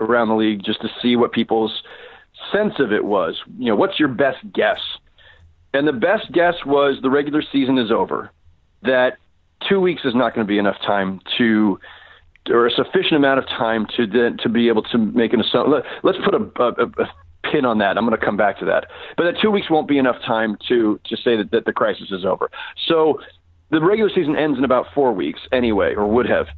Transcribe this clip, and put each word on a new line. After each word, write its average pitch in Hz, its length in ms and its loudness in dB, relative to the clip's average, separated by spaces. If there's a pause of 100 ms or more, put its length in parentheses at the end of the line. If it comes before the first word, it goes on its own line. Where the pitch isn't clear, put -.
around 113 280 2
the 110 60 2
league 110 300 0
just 107 160 -4
to 110 80 -6 (140)
see 120 140 2
what 113 160 2
people's 110 500 -2 (680)
sense 208 280 0
of 120 140 0
it 104 120 0
was. 90 320 -2 (220)
You 123 80 -6
know, 110 100 2
what's 175 240 0
your 151 80 2
best 135 300 -2 (140)
guess? 107 280 0 (920)
And 143 120 0
the 151 60 2
best 160 400 0
guess 170 220 4 (100)
was 143 380 2
the 131 80 0
regular 143 320 0
season 135 340 0
is 117 140 0
over, 95 420 -2 (480)
that 127 380 2 (500)
two 196 100 2
weeks 180 280 0
is 120 80 0
not 117 200 2
gonna 117 120 0
be 104 120 0
enough 101 220 0
time 95 400 -2 (160)
to 107 420 2 (720)
or 120 160 4
a 123 40 0
sufficient 165 440 0
amount 139 240 4
of 123 80 -2
time 113 400 -2 (100)
to 120 100 0
then, 117 320 0
to - 100 -2
be 117 200 2
able 110 140 2
to - 160 -2
make 113 340 0
an 117 80 2
assumption. 120 320 0
Let, 143 120 0 (180)
let's 185 220 2
put 202 100 2
a, - 280 -4
a, 117 220 0
a, - 200 -4
a - 460 -12
pin 147 140 0
on 113 140 2
that. 98 180 2
I'm 104 80 0
gonna 117 140 0
come 107 180 -2
back 101 220 0
to - 80 -8
that. 87 240 0 (260)
But 160 80 0
that 170 160 0
two 214 100 2
weeks 202 200 0
won't 156 180 2
be 143 100 2
enough 127 240 2
time 110 360 -2 (100)
to, 113 360 2
to 113 120 -8
say 120 200 0
that, 104 160 -4
that 113 120 0
the 107 80 -2
crisis - 380 -4
is 92 140 -6
over. 92 260 -2 (360)
So 160 340 2 (500)
the 156 100 0
regular 202 300 2
season 147 260 0
ends 147 220 0
in 135 60 0
about 123 300 0
four 131 180 2
weeks 82 280 -4 (120)
anyway, 107 420 0
or 104 120 -2
would 113 220 2
have. 80 180 0 (120)